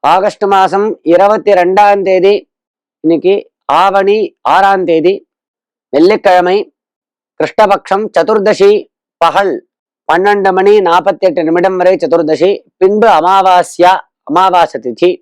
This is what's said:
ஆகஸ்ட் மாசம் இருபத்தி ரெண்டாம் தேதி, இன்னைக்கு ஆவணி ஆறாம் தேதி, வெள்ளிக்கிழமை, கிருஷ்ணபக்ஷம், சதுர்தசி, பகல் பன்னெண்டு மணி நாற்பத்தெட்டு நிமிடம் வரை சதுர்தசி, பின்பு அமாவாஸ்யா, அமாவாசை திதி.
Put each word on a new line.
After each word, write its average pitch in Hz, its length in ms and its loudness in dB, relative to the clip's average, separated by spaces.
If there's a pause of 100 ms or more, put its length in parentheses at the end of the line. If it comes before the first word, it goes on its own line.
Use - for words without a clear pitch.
ஆகஸ்ட் 185 500 -2
மாசம் 190 320 0 (280)
இருபத்தி 202 400 2
ரெண்டாம் 196 540 2
தேதி, 190 280 2 (680)
இன்னைக்கு 170 300 0 (460)
ஆவணி 196 360 0 (380)
ஆறாம் 196 340 0
தேதி, 165 260 0 (760)
வெள்ளிக்கிழமை, 180 640 2 (840)
கிருஷ்ணபக்ஷம், 196 640 -2 (120)
சதுர்தசி, 202 540 0 (500)
பகல் 165 320 0 (560)
பன்னெண்டு 339 480 0
மணி 202 180 2 (140)
நாற்பத்தெட்டு 180 600 -2
நிமிடம் 180 320 -2
வரை 185 140 2 (100)
சதுர்தசி, 160 460 0 (300)
பின்பு 208 280 2 (100)
அமாவாஸ்யா, 180 760 2 (380)
அமாவாசை 175 560 0
திதி. 143 240 -2 (120)